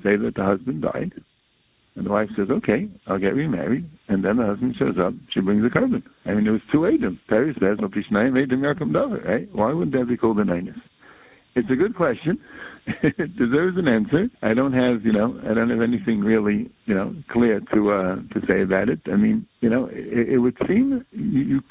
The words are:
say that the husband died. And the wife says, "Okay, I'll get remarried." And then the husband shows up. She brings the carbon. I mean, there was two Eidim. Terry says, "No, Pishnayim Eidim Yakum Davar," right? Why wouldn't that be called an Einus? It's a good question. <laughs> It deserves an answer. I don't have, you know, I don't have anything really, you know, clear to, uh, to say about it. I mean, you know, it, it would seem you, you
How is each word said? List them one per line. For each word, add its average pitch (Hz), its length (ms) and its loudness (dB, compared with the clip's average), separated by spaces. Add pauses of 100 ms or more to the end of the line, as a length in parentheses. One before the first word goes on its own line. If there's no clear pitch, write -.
say 101 140 2
that 117 180 -4
the 98 80 -2
husband 95 380 -2
died. - 320 -4 (840)
And 95 100 -6
the 101 60 -4
wife 104 260 0
says, 104 140 0
"Okay, 120 360 0 (200)
I'll 98 100 -2
get 95 160 0
remarried." 120 560 -2 (180)
And 98 160 0
then 101 140 0
the 120 80 0
husband 123 320 -2
shows 131 260 -2
up. 95 100 0 (200)
She 117 60 -2
brings 104 240 2
the 123 80 2
carbon. 247 320 0 (240)
I 95 80 0
mean, 107 80 2
there 107 100 2
was 113 80 0 (100)
two 151 100 4
Eidim. 180 360 0 (100)
Terry 127 320 2
says, 101 220 2
"No, 104 60 0
Pishnayim 104 460 0
Eidim 131 280 2
Yakum 143 300 -2
Davar," 233 340 -2
right? 131 260 -2
Why 110 220 0
wouldn't 160 240 -2
that 123 100 0
be 120 80 -2
called 113 220 0
an 104 120 2
Einus? 87 300 -4 (760)
It's 120 160 0
a 131 40 0
good 185 200 0
question. 151 480 -2
<laughs> - 40 -20 (560)
It 160 340 -2
deserves 151 400 2
an 180 120 0
answer. 123 400 2 (120)
I 110 120 0
don't 131 180 0
have, 123 320 2
you 113 80 2
know, 107 320 2
I 110 100 -2
don't 113 160 2
have 117 120 0
anything 113 400 0
really, 104 500 2 (140)
you - 100 0
know, 95 180 -2 (160)
clear 117 300 2 (140)
to, 104 180 4
uh, 92 240 0 (180)
to - 140 -4
say 95 140 4
about 95 260 2
it. 156 200 -2
I 95 100 0
mean, 110 280 2 (140)
you 117 100 2
know, 120 220 0
it, - 380 -2
it 135 80 4
would 123 180 2 (140)
seem 254 420 2
you, 170 300 0
you 135 300 -2